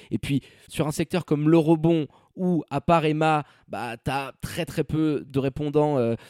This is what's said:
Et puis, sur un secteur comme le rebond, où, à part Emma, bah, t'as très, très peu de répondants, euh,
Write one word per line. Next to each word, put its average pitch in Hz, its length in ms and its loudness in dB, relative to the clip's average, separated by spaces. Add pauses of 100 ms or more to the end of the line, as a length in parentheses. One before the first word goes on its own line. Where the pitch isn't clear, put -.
(120)
Et 113 60 -4
puis, 135 240 -2 (280)
sur 151 180 -2
un 156 40 -4
secteur 165 340 -4
comme 151 240 2
le 170 80 8
rebond, 160 500 2 (280)
où, 180 340 0
à 143 120 -4
part 170 240 2
Emma, 156 400 0 (220)
bah, 113 300 -8
t'as 135 340 -6 (100)
très, - 240 -8
très - 180 -4
peu 151 440 -2
de 143 120 -2
répondants, 147 580 0
euh, 117 160 0 (160)